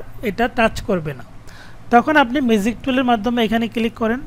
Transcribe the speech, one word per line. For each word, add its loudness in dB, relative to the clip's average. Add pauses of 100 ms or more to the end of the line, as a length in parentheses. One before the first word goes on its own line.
(240)
এটা 0
touch 0
করবে -2
না। -14 (680)
তখন 6
আপনি 4
magic 2
টুলের 0
মাধ্যমে 2
এখানে 0
click -2
করেন -2